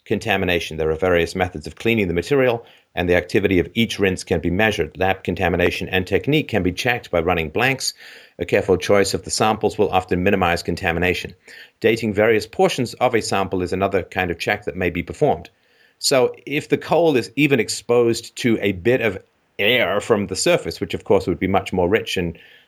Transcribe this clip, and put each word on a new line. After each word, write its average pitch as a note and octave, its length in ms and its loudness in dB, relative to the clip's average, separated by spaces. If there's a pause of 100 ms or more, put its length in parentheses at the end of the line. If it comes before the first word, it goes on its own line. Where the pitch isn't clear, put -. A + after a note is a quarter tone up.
contamination. F#2+ 720 -2
There D#2 140 0
are D#2+ 60 -2
various E2+ 380 0
methods F2 320 -4
of F2 100 -14
cleaning A2+ 300 0
the E2+ 80 -2
material, B2 500 0 (300)
and F2+ 140 -2
the F2 80 6
activity F#2+ 420 2
of E2 160 2
each A2+ 240 0
rinse F#2+ 240 0
can E2+ 180 -2
be F2 100 -2
measured. F#2+ 460 0
Lab F#2 280 -2
contamination F2+ 640 0
and F#2+ 180 -2
technique C3+ 420 0
can G2+ 140 0
be F2+ 100 0
checked A#2+ 380 -4
by E2+ 100 0
running E2 300 0
blanks. A#2+ 420 -2 (460)
A - 60 -4
careful F#2+ 320 2
choice G2+ 380 2
of F#2 100 -4
the - 60 -12
samples A2 460 0
will G#2 140 2
often F#2 320 0
minimize F#2 400 2
contamination. F2 720 -2 (460)
Dating A2+ 340 0
various G#2+ 320 2
portions E3+ 480 -2
of A#2+ 200 0
a A2 60 2
sample F#2+ 420 -2
is F2 100 -4
another F#2+ 320 0
kind F#2 260 -4
of E2 80 -6
check G#2 260 -4
that - 120 -8
may F2+ 140 -2
be E2+ 120 -4
performed. E2+ 480 -2 (480)
So B2+ 360 0 (120)
if D3 220 -4
the C#3+ 100 2
coal D#3+ 380 2
is A#2 200 -2
even C#3 240 4
exposed A#2 760 0
to A2+ 240 2
a G2+ 120 0
bit A2+ 280 2
of G#2 180 0 (400)
air G#2 420 2
from G#2 260 0
the F#2 100 -6
surface, - 440 0
which - 140 -6
of - 100 -8
course G2 220 2
would F2 140 -2
be F#2+ 80 0
much F#2+ 240 0
more F2 160 2
rich - 280 -2
in E2+ 220 -4 (300)